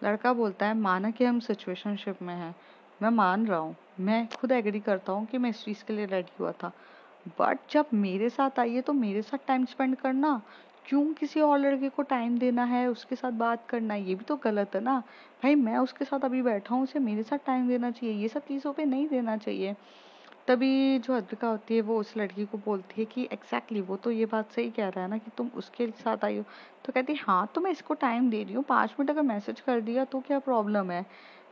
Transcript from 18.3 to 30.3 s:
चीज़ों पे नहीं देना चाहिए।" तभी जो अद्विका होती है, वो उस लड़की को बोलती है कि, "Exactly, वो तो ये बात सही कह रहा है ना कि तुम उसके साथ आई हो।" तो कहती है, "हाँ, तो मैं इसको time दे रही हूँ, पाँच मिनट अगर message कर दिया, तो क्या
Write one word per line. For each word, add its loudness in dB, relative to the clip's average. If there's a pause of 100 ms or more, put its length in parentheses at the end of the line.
चीज़ों -4
पे -2
नहीं 0
देना 0
चाहिए।" -4 (720)
तभी 4
जो -2
अद्विका -2
होती 0
है, 4
वो 0
उस -6
लड़की -2
को -6
बोलती -4
है -2
कि, -6
"Exactly, -4
वो -6
तो -2
ये 0
बात -2
सही -4
कह -2
रहा -4
है -4
ना -4
कि -12
तुम -4
उसके -6
साथ -2
आई -2
हो।" -4 (420)
तो -4
कहती 0
है, -4
"हाँ, 2
तो -2
मैं 0
इसको -4
time 2
दे 0
रही -8
हूँ, 0
पाँच 2
मिनट 0
अगर 0
message -2
कर 0
दिया, 0
तो -4
क्या 0